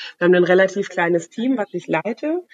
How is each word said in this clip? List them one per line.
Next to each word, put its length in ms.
wir 80
haben 80
ein 100
relativ 460
kleines 400
Team, 260
was 160
ich 140
leite 560